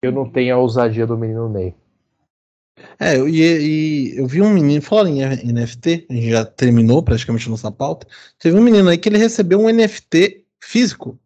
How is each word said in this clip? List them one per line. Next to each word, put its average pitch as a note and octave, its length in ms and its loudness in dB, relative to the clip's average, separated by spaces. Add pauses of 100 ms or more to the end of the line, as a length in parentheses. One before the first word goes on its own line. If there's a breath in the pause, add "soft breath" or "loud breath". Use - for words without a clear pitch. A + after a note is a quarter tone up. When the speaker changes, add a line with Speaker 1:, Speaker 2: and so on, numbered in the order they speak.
Speaker 1:
Eu B2+ 80 -2
não C3 180 -6
tenho B2+ 240 -2
a B2+ 40 2
ousadia A#2 500 0
do A#2 100 -4
menino A2+ 300 -6
Ney. F#2 260 -6 (1300 loud breath)
Speaker 2:
É, D#3 180 0
eu, C3 100 0
e, D#3+ 140 0
e D#3 760 0
eu C3 100 -4
vi D3 140 -2
um G#3 80 4
menino, D3 320 2
falando G#3 280 0
em C#3 120 -2
N A#2+ 400 -4
F A#2 160 -8
T, E3+ 320 -4
a C3+ 40 -10
gente A#2 160 -4
já A2+ 140 2
terminou A#2+ 580 2
praticamente A#2 460 -2
a A2+ 40 -8
nossa G#2+ 200 -8
pauta, C#3+ 340 -8 (320 loud breath)
teve E3 200 2
um G#3+ 40 6
menino G#3+ 280 6
aí E3+ 80 2
que F3+ 100 -4
ele G#3 100 2
recebeu G#3 440 2
um A3 80 2
N A3+ 140 2
F G#3+ 180 -4
T F#3 420 -2 (180)
físico. - 640 -4